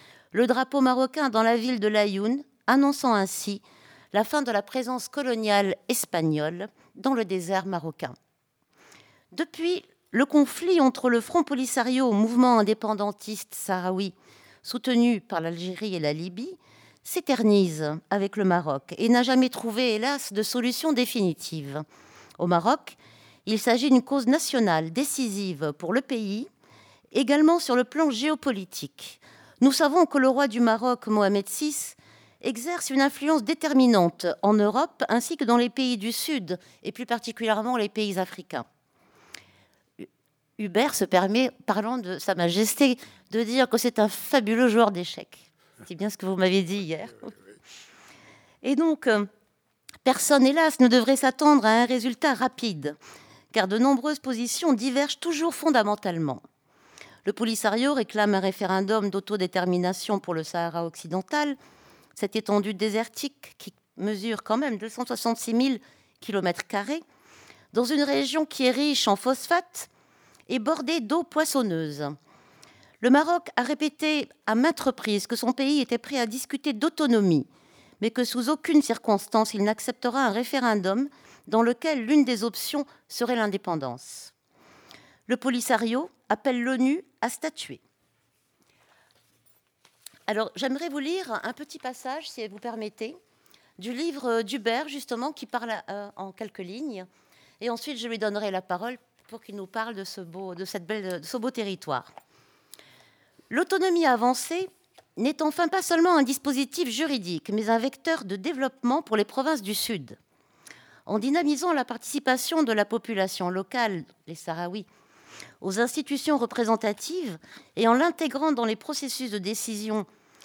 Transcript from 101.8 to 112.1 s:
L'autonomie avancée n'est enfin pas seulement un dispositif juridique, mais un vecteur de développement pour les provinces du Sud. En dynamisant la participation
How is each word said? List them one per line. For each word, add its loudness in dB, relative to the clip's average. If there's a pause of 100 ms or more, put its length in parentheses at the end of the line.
L'autonomie 2
avancée 0 (480)
n'est -2
enfin 0
pas -2
seulement 4
un 6
dispositif -2
juridique, -4
mais -2
un 2
vecteur -4
de -6
développement -2
pour -2
les 2
provinces -2
du -6
Sud. -6 (840)
En -2
dynamisant 0
la 0
participation -2